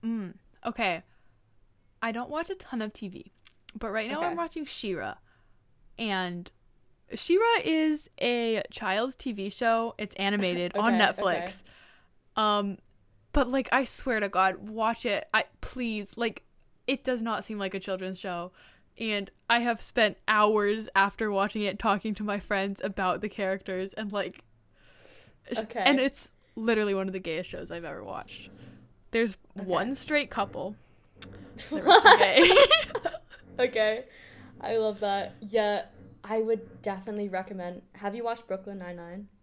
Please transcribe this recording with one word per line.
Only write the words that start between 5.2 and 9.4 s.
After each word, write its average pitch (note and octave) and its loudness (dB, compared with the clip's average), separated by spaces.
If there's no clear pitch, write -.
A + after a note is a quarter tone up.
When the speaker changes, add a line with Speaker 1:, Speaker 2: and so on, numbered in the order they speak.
Speaker 1:
And F#3 -4
She-Ra A4 2
is D#4 0
a A#3 0
child's A3 -2
T - -6
V G3+ -4